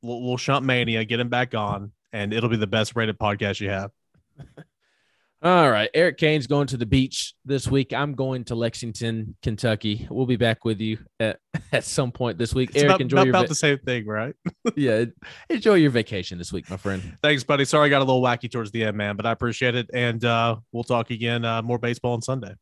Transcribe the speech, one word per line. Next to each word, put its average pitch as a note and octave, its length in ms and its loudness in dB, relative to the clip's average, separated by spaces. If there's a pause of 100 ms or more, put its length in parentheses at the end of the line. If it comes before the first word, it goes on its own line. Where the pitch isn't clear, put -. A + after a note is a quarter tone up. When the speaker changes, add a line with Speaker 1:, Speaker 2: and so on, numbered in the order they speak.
Speaker 1:
We'll, A#2+ 200 -8
we'll B2 140 -2
Shump B2+ 260 0
Mania, A#2+ 420 0
get A#2 160 -2
him A#2+ 80 -2
back B2 260 -2
on, G#2 380 -4 (200)
and G#2 200 -4
it'll A2+ 180 0
be A#2 60 2
the G#2+ 100 0
best A2 300 0
rated A2 220 -2
podcast G#2 420 -2
you G2 100 -4
have. G2 200 -6 (480)
<laughs> - 260 -20 (760)
Speaker 2:
All E3+ 300 6
right. G#2+ 240 2
Eric E3 240 2
Kane's D3+ 300 2
going C#3+ 200 2
to B2 80 -6
the A#2 80 -2
beach C3 480 0 (120)
this C3 240 -2
week. C3+ 240 2
I'm C#3 220 -2
going C3 320 -4
to A#2 100 -6
Lexington, A2+ 840 -4
Kentucky. A2 720 -2
We'll C3 160 0
be B2 80 2
back A2+ 300 2
with A2 160 0
you A2 180 -4 (220)
at, A2 180 -2 (160)
<laughs> - 180 -6
at B2 120 0
some C3 260 -2
point A#2 280 -4
this A#2 140 -2
week. B2+ 180 0
Speaker 1:
It's C#3+ 80 0
Speaker 2:
Eric, C#3+ 100 6
Speaker 1:
about, D3 140 4
Speaker 2:
enjoy C3 200 4
your C3 60 6
Speaker 1:
about F#3 140 4
Speaker 2:
va- - 80 0
Speaker 1:
the D3+ 40 -4
same C#3+ 240 0
thing, B2 280 -4
right? G#2+ 340 -6
<laughs> - 340 -6
Speaker 2:
Yeah. A#2+ 300 2 (440)
Enjoy A3 260 2
your D3+ 180 6
vacation G2+ 460 -4
this F2 140 -10
week, F#2 160 -8
my F#2+ 80 -8
friend. F#2+ 460 -6
Speaker 1:
Thanks, D3 220 2
buddy. C#3 200 2
Sorry D3+ 220 4
I - 20 4
got C#3 140 4
a - 20 2
little C3 160 2
wacky A#2+ 300 0
towards A2 220 -6
the A2+ 100 -2
end, G#2+ 140 -2
man, G#2 180 -4
but G#2+ 120 -6
I A2+ 40 0
appreciate A#2+ 460 0
it. A#2+ 180 -4
And, A#2+ 300 0
uh, A#2 320 2 (160)
we'll A#2 100 -6
talk A#2 300 0
again, A#2 320 -2
uh, A2+ 180 -2
more A#2+ 160 -2
baseball A#2+ 360 -2
on A#2 80 -6
Sunday. A#2 400 -6